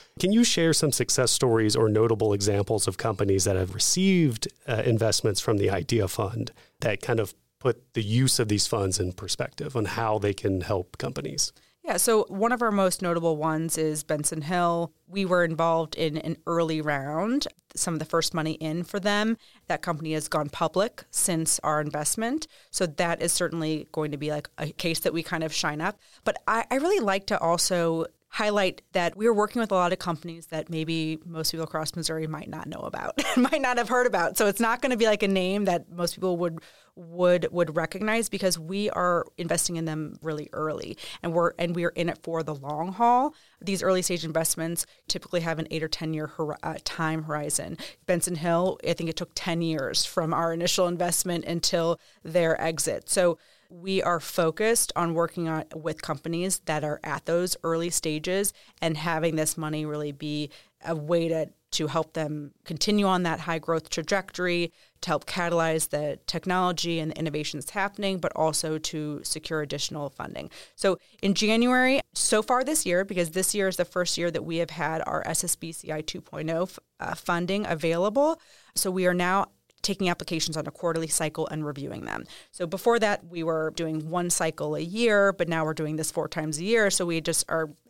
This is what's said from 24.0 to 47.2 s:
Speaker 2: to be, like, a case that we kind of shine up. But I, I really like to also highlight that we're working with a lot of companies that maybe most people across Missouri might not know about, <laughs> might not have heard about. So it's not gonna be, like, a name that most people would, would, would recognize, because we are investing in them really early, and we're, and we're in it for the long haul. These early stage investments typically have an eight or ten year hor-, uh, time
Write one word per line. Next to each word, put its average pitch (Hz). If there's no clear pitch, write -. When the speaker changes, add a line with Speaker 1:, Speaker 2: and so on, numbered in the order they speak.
Speaker 2:
to 147
be, 147
like, 147
a 151
case 165
that 175
we 165
kind 160
of 156
shine 151
up. 196
But -
I, 226
I 247
really 349
like 202
to 202
also 170
highlight 208
that 175
we're 220
working 208
with 226
a 196
lot 180
of 185
companies 170
that 160
maybe 160
most 160
people 160
across 156
Missouri 160
might 151
not -
know -
about, -
<laughs> -
might 269
not 247
have 226
heard 247
about. 190
So 214
it's 196
not 233
gonna 254
be, 220
like, 214
a 202
name 196
that 175
most 175
people 180
would, 170
would, 175
would 160
recognize, 214
because 185
we 196
are 175
investing 170
in 165
them 156
really 151
early, -
and 175
we're, 170
and 175
we're 170
in 170
it -
for 165
the 151
long 151
haul. 240
These 185
early 185
stage 170
investments 165
typically -
have 165
an -
eight 156
or 160
ten 160
year 156
hor-, 151
uh, 156
time 160